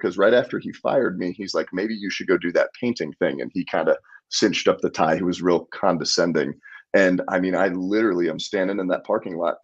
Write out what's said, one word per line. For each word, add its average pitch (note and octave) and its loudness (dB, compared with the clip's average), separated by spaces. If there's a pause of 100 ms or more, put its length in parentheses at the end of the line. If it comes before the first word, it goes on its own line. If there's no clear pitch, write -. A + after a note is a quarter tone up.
Cause F2+ -4
right G2+ 6
after - 2
he - -8
fired B2 0
me, F2+ -2
he's F#2+ -8
like, D#2+ 0
Maybe G#2 -2
you G2+ -6
should F#2+ -6
go F#2 2
do F2 -2
that - 0 (100)
painting A#2 -4
thing. C#2+ -2
And A#1+ -6
he F#2 -2
kinda D#2+ 2 (320)
cinched - 2
up F#2+ 2
the F2+ 0
tie. E2 2
He F2 -2
was F2 -2
real E2+ 2
condescending. D#2+ 0 (400)
And, F#2 4
I F#2 0
mean, F#2 0
I F2+ 2
literally F#2 0
am D#2+ -4
standing G2 -2
in F#2 -2
that F2+ -2
parking G2+ -4
lot, E2 -2